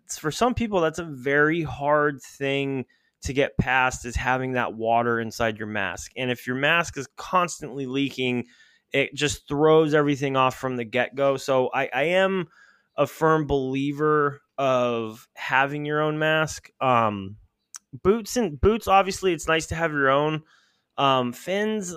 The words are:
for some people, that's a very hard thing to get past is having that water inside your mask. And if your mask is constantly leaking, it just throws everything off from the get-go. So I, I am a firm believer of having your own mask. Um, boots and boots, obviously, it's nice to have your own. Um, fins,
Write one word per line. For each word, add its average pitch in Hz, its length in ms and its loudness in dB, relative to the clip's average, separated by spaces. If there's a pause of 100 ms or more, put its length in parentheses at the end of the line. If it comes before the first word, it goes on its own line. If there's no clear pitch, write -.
for - 220 -4
some 233 240 0
people, 208 260 0
that's 160 180 0
a 175 60 -8
very 147 580 2
hard 147 600 0
thing 139 640 -4 (360)
to 139 100 -8
get 135 260 0
past 127 480 0
is 117 100 -8
having 131 360 0
that 110 220 -2
water 117 460 0
inside 113 380 -4
your 107 100 -8
mask. 98 480 -6
And 127 140 -4
if 123 160 -6
your 127 100 -4
mask 156 400 0
is 135 100 -8 (100)
constantly 147 720 -4
leaking, 127 600 -2 (460)
it 135 220 0
just 143 320 -4
throws 156 480 4
everything 143 420 2
off 131 200 2
from 131 200 -6
the 120 80 -6
get-go. 127 520 0
So 131 380 2
I, 135 180 0
I 127 120 0
am 185 440 0 (480)
a 143 100 2
firm 156 400 2
believer 143 960 0 (160)
of 120 760 0
having 139 500 0
your 151 160 -2
own 151 180 0
mask. 156 520 -2 (100)
Um, 107 560 2 (640)
boots 214 340 0
and 170 240 -2
boots, 208 280 2
obviously, 190 440 2
it's 160 160 -6
nice 160 180 2
to 170 80 -8
have 165 180 0
your 139 180 2
own. 151 320 2 (560)
Um, 131 340 2
fins, 202 640 -4